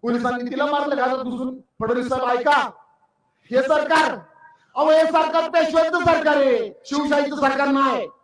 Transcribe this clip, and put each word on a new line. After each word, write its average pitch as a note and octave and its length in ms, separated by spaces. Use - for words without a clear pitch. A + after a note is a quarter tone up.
पोलिसांनी A#3+ 480
तिला C#4+ 160
मारलं C#4+ 300
का? B3+ 100
दुसरं B3+ 540
फडणवीस B3 280
साहेब, B3 300
ऐका, B3+ 320
हे B3+ 120
सरकार, D4+ 560
अहो, D4+ 140
हे D#4+ 140
सरकार D#4+ 460
पेशव्यांचं D#4+ 480
सरकार D#4+ 380
आहे, A#3+ 500
शिवशाहीचं C#4+ 500
सरकार C#4 320
नाही. C4+ 400